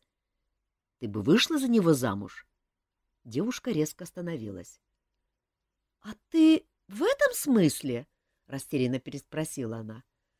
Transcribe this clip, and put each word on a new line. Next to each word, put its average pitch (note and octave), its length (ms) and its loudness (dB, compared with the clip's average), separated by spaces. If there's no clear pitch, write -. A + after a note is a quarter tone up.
«Ты A#2+ 80 -8
бы G#2 140 -4
вышла G3+ 360 4
за C4+ 120 -2
него F#3+ 240 6
замуж?» G2+ 520 -2
Девушка F#3+ 480 -6
резко D#3 320 -4
остановилась. A#2 800 -12
«А G#3+ 120 -16
ты D#4+ 360 6
в G#3 140 -12
этом C5 320 2
смысле?» D#3 760 0
растерянно C3 520 -4
переспросила C3+ 800 -10
она. A2 260 -14